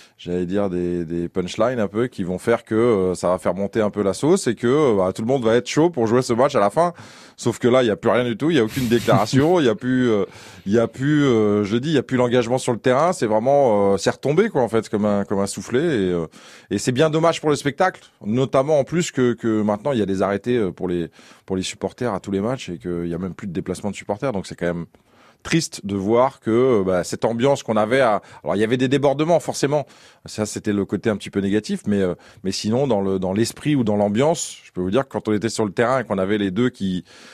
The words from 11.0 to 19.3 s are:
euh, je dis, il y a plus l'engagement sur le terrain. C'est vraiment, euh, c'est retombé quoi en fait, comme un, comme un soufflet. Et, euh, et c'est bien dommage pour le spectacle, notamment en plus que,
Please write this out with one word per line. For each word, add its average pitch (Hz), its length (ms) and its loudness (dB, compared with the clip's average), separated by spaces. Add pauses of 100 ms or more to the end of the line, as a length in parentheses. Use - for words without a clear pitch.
euh, 107 400 2
je 101 120 -2
dis, 131 120 -2
il 160 60 0
y 135 40 4
a 117 60 2
plus 131 120 -2
l'engagement 123 420 2
sur 127 140 -2
le 110 60 -2
terrain. 143 340 2
C'est 127 140 -2
vraiment, 107 680 4
euh, - 20 2
c'est 117 140 0
retombé 175 400 0
quoi 139 120 0
en 110 60 0
fait, 110 200 -2
comme 104 160 -2
un, 101 200 0
comme 98 160 -2
un 98 80 -2
soufflet. 117 320 -4
Et, 110 320 0
euh, 85 140 -2 (440)
et 101 80 -2
c'est 131 140 -2
bien 156 180 2
dommage 160 300 0
pour 151 100 -2
le 143 60 2
spectacle, 180 460 -2 (220)
notamment 135 540 2
en 131 60 2
plus 165 260 -2
que, 123 220 2